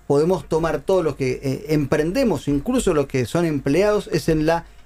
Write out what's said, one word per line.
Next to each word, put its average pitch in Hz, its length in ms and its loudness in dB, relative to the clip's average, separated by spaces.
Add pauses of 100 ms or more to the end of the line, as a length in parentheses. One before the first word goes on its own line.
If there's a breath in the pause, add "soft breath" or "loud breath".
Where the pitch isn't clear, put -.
podemos 160 400 2
tomar 160 320 0
todos 185 240 2
los 147 100 -2
que, 127 260 -4
eh, 135 280 -4
emprendemos, 156 800 0
incluso 180 460 0
los 143 120 0
que 127 200 -2
son 170 180 0
empleados, 170 680 0
es 180 160 -2
en 156 180 2
la 165 180 0 (220 soft breath)